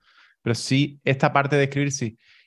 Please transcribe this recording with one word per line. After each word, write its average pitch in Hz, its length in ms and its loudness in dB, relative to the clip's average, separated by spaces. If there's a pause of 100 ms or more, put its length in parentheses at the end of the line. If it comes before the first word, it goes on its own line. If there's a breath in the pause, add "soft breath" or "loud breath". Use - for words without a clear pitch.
(420 soft breath)
Pero 120 120 0
sí, 139 500 -2
esta 135 280 2
parte 143 240 2
de 139 80 2
escribir 143 280 -2
sí. 113 260 -8 (280 soft breath)